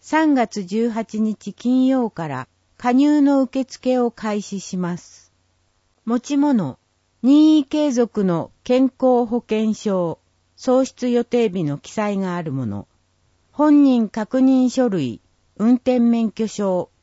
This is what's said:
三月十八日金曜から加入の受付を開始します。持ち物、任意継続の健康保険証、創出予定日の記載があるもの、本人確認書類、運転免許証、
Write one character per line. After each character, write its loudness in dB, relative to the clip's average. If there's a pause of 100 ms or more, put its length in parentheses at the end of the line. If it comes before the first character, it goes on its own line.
三 0
月 -2
十 -2
八 -6
日 -6
金 0
曜 0
か -8
ら -10 (280)
加 -2
入 4
の 2
受 -4
付 -4
を -2
開 -8
始 -10
し -12
ま -6
す。 -20 (720)
持 -2
ち -4
物、 0 (420)
任 6
意 0
継 -2
続 0
の -2 (100)
健 2
康 2
保 -4
険 -2
証、 -4 (340)
創 2
出 -6
予 0
定 0
日 -4
の -4
記 -20
載 -4
が -4
あ -6
る -8
も -4
の、 -8 (640)
本 4
人 2
確 -4
認 4
書 0
類、 -4 (360)
運 2
転 0
免 2
許 -6
証、 -4 (120)